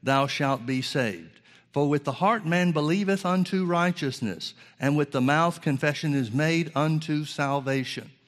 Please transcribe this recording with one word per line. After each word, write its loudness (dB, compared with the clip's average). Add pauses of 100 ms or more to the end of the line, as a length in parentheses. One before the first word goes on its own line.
thou 2
shalt -2
be -2
saved. -4 (320)
For 2
with 0
the -2
heart 0
man 2
believeth 0
unto 0
righteousness, -2 (260)
and 2
with 0
the 0
mouth 2
confession 0
is 0
made 0
unto 0
salvation. -2 (180)